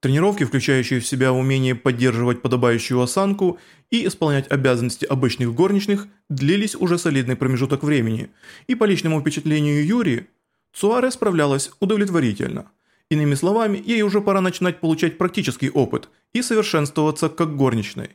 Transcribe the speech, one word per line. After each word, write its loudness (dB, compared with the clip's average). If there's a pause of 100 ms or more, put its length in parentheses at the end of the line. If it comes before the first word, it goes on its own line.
Тренировки, 2
включающие 0
в -8
себя 0
умение 2
поддерживать 0
подобающую 0
осанку 0 (320)
и 0
исполнять -2
обязанности 0
обычных 0
горничных, 0 (200)
длились 0
уже 0
солидный 0
промежуток 0
времени, 0 (380)
и 0
по 0
личному 0
впечатлению 0
Юри, 0 (460)
Цуаре 0
справлялась 0 (100)
удовлетворительно. 0 (420)
Иными 2
словами, 0
ей 0
уже 2
пора 2
начинать -2
получать 0
практический -2
опыт 0 (240)
и 0
совершенствоваться 0
как -4
горничной. 0